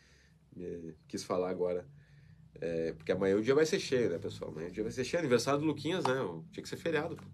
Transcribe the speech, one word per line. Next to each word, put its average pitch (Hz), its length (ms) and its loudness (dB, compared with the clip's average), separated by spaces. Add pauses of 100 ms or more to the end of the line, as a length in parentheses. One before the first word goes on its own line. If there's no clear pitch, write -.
(540)
me 85 400 -8 (120)
quis - 180 -8
falar 92 260 2
agora. 90 360 0 (720)
É, 82 320 0
porque - 200 -2
amanhã 95 240 4
o 107 60 4
dia 127 120 4
vai 151 100 6
ser - 140 2
cheio, 120 320 2
né, 82 80 -2
pessoal? - 320 -8
Amanhã 80 180 -8
o - 40 -10
dia 107 100 -4
vai 117 100 -4
ser 127 120 -2
cheio. 170 160 0
Aniversário 139 400 4
do 156 60 0
Luquinhas, 156 380 0
né? 131 100 4 (380)
Tinha - 100 -10
que - 60 -12
ser - 80 -6
feriado, - 400 -2
pô. - 60 -14 (120)